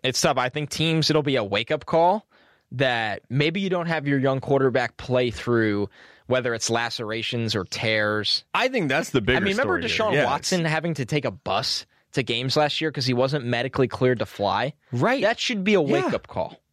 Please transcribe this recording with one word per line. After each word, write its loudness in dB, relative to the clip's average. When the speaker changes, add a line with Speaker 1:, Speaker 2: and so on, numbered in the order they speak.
Speaker 1:
It's -2
tough. 2
I 0
think -6
teams, 0
it'll 4
be 0
a 2
wake-up -2
call 4
that 0
maybe 0
you -2
don't -2
have -2
your 2
young 2
quarterback 2
play 0
through, 0
whether 0
it's -4
lacerations -2
or -2
tears. 0
Speaker 2:
I 0
think 0
that's 0
the 2
bigger 2
Speaker 1:
I 2
mean, 0
remember 0
Speaker 2:
story -
here. -4
Speaker 1:
Deshaun 0
Speaker 2:
Yeah, 2
Speaker 1:
Watson 0
Speaker 2:
it's 0
Speaker 1:
having -2
to -4
take -2
a 0
bus -4
to -2
games -2
last 2
year -2
'cause -6
he 0
wasn't 0
medically 0
cleared 2
to -2
fly? -2
Speaker 2:
Right. 0
Speaker 1:
That 2
should -2
be 4
a 6
Speaker 2:
Yeah. 0
Speaker 1:
wake-up -4
call. -6